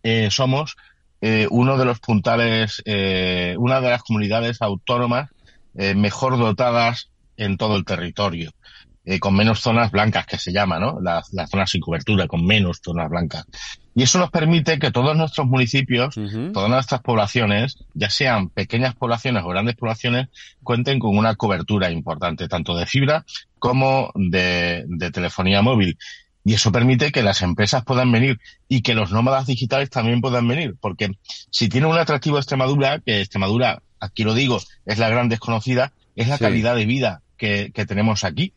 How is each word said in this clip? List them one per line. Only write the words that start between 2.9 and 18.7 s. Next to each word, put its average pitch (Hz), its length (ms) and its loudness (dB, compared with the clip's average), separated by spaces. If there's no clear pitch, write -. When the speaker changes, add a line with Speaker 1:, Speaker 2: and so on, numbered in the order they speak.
Speaker 1:
una 127 240 0
de 127 80 0
las 120 140 0
comunidades 113 580 -2
autónomas, 120 680 -2
eh, 98 200 -2
mejor 123 420 0
dotadas 117 720 2
en 101 200 -2
todo 107 180 0
el 92 100 0
territorio, 85 640 -4
eh, 90 160 -2
con 98 160 2
menos 110 240 4
zonas 117 320 2
blancas, 104 340 2
que 101 120 -6
se - 160 -6
llama, 92 260 0
¿no? 120 220 -4
Las, 85 320 -4
las 82 160 -6
zonas 98 200 -2
sin 85 120 -2
cobertura, 85 460 0
con 85 180 -2
menos 95 380 2
zonas 82 260 -4
blancas. 80 360 -4
Y 127 100 2
eso 175 160 4
nos 180 100 2
permite 160 500 2
que 143 120 0
todos 139 260 2
nuestros 156 300 0
municipios, 127 680 0
Speaker 2:
Ujú. 110 360 -6
Speaker 1:
todas 104 160 0
nuestras 127 320 0
poblaciones, 110 760 0
ya 104 160 -2
sean 113 400 0
pequeñas 117 460 -2